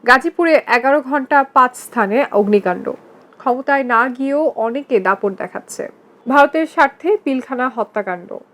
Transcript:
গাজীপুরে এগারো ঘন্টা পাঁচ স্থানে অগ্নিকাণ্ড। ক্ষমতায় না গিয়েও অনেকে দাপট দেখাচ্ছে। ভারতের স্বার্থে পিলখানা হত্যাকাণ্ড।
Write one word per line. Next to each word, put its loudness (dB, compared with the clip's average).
গাজীপুরে 2
এগারো 2
ঘন্টা 0
পাঁচ 4
স্থানে -2
অগ্নিকাণ্ড। 0
ক্ষমতায় -2
না 4
গিয়েও -2
অনেকে -4
দাপট 0
দেখাচ্ছে। -12
ভারতের 2
স্বার্থে 0
পিলখানা -4
হত্যাকাণ্ড। -8